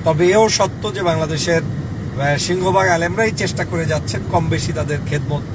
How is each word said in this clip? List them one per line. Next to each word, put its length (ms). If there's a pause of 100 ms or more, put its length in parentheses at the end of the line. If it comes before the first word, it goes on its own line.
তবে 220
এও 220
সত্য 460
যে 80
বাংলাদেশের, 600
আহ, 760
সিংহভাগ 500
আলেমরাই 440
চেষ্টা 320
করে 200
যাচ্ছেন 360 (100)
কম 160
বেশি 260
তাদের 340
খেদমত 360 (120)